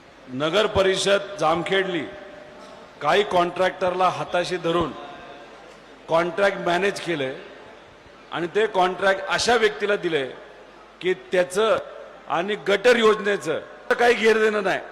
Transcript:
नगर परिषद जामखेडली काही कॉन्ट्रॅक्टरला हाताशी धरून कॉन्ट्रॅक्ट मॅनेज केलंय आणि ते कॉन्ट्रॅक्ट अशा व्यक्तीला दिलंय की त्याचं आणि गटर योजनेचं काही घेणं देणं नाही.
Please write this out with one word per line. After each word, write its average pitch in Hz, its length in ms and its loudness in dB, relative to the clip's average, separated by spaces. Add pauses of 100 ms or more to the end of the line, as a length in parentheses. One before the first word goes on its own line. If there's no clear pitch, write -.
(280)
नगर 160 380 0
परिषद 190 520 2 (220)
जामखेडली 170 640 0 (960)
काही 170 200 4
कॉन्ट्रॅक्टरला 180 880 0
हाताशी 165 480 -2
धरून 165 360 0 (1160)
कॉन्ट्रॅक्ट 175 500 0
मॅनेज 175 420 0
केलंय 143 340 -4 (1000)
आणि 165 140 -4
ते 208 200 0
कॉन्ट्रॅक्ट 190 600 2
अशा 202 260 2
व्यक्तीला 208 420 2
दिलंय 156 340 -2 (720)
की 185 140 0
त्याचं 180 640 0 (520)
आणि 185 260 -2
गटर 202 420 4
योजनेचं 202 640 2 (400)
काही 240 160 6
घेणं 220 260 4
देणं 214 220 2
नाही. 165 180 -2 (120)